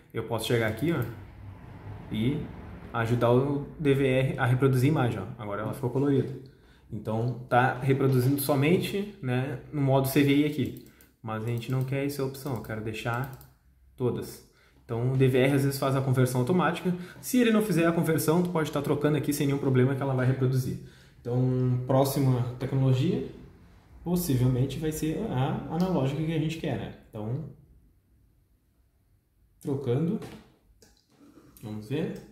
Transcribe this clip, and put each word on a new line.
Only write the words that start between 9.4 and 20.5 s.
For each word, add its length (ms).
no 100
modo 260
C 140
V 140
I 100
aqui. 400
Mas 240
a 40
gente 240
não 120
quer 220
essa 180
opção, 300
eu 80
quero 200
deixar 500
todas. 520
Então 280
o 40
D 100
V 120
R 160
às 80
vezes 160
faz 160
a 60
conversão 400
automática. 520
Se 200
ele 100
não 140
fizer 240
a 40
conversão, 520
tu 80
pode 200
tá 120
trocando 340
aqui 160
sem 140
nenhum 100
problema 380
que 80
ela 100
vai 140
reproduzir. 540